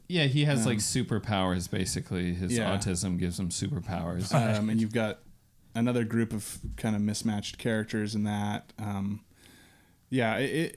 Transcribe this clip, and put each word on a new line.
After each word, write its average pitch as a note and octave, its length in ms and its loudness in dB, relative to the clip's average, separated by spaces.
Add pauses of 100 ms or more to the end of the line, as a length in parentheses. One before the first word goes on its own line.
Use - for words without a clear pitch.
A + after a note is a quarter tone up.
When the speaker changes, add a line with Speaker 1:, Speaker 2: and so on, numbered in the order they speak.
Speaker 1:
Yeah, F3 180 2
he C#3+ 200 4
has, B2 200 4
like, B2 120 2
Speaker 2:
Um, - 40 -2
Speaker 1:
superpowers, F#2+ 880 0
basically. F#2 640 -2
His F2+ 200 -2
Speaker 2:
Yeah. G#2 220 2
Speaker 1:
autism F#2 440 0
gives F2 200 0
him F#2 100 -2
superpowers. F2 840 -2
Speaker 2:
Um, A2 360 2
and A2+ 120 2
you've A2 120 0
got A2 260 0 (560)
another A#2+ 280 2
group A2+ 300 0
of - 260 -6 (180)
kind A2 180 0
of G2+ 60 2
mismatched G#2 580 0
characters A2 560 0
in G#2 80 0
that. G#2 560 -2
Um, G#2 420 -4 (880)
yeah, A2+ 280 2
it, B2+ 120 0
it, D3+ 280 -2